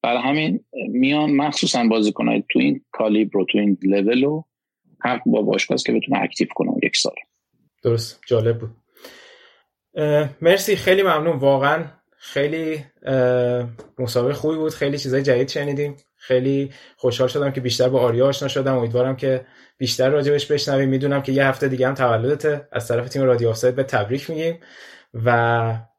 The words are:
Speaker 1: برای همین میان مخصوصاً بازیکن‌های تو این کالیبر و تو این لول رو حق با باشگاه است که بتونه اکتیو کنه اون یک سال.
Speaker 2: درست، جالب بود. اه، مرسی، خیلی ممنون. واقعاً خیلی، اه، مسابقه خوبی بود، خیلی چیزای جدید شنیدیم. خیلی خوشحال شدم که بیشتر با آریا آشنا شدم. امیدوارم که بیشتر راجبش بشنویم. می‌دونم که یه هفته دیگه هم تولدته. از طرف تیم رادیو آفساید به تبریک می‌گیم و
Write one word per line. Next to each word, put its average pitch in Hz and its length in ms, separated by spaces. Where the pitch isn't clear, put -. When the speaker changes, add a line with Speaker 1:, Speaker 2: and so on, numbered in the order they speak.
Speaker 1:
برای 120 200
همین 156 420
میان 139 420
مخصوصاً 143 540
بازیکن‌های 110 680
تو - 80
این - 340
کالیبر 107 460
و 95 60
تو 104 140
این 101 240
لول 101 420
رو 156 220
حق 120 240
با 117 160
باشگاه 104 320
است 123 120
که 117 60
بتونه 113 280
اکتیو - 340
کنه - 140
اون - 140
یک - 140
سال. - 180
Speaker 2:
درست، 117 440
جالب 113 320
بود. 113 120
اه، 151 340
مرسی، 190 360
خیلی 190 260
ممنون. 165 340
واقعاً 139 480
خیلی، 156 680
اه، 123 680
مسابقه 123 340
خوبی 156 240
بود، 156 180
خیلی 143 240
چیزای 135 240
جدید 135 260
شنیدیم. 143 460
خیلی 135 540
خوشحال 127 320
شدم 139 220
که 135 100
بیشتر 123 280
با 131 120
آریا 123 260
آشنا 139 220
شدم. 135 280
امیدوارم 123 400
که 131 300
بیشتر 131 320
راجبش 143 360
بشنویم. 139 420
می‌دونم 139 340
که 139 100
یه 135 140
هفته 135 220
دیگه 127 200
هم 135 60
تولدته. 135 800
از - 160
طرف 120 200
تیم 135 140
رادیو 117 260
آفساید 123 280
به 135 60
تبریک 131 480
می‌گیم 165 280
و 117 540